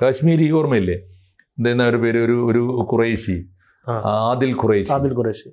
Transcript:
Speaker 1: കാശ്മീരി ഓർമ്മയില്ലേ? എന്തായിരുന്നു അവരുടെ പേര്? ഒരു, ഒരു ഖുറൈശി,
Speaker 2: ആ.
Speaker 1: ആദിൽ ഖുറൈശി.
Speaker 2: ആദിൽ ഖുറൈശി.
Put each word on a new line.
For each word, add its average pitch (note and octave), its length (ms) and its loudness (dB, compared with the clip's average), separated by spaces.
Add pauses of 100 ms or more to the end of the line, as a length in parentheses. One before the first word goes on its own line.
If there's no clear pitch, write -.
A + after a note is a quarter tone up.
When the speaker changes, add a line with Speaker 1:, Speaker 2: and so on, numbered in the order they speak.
Speaker 1:
കാശ്മീരി D#3 500 2
ഓർമ്മയില്ലേ? D#3 440 0 (440)
എന്തായിരുന്നു A#2+ 440 -2
അവരുടെ A#2+ 180 2
പേര്? A#2 180 2
ഒരു, A#2+ 320 2
ഒരു A#2+ 420 0
ഖുറൈശി, G#2+ 520 -2 (420)
Speaker 2:
ആ. A#2+ 60 -4 (120)
Speaker 1:
ആദിൽ A#2+ 460 0
ഖുറൈശി. G#2+ 400 0
Speaker 2:
ആദിൽ C#3 220 0
ഖുറൈശി. B2 400 -6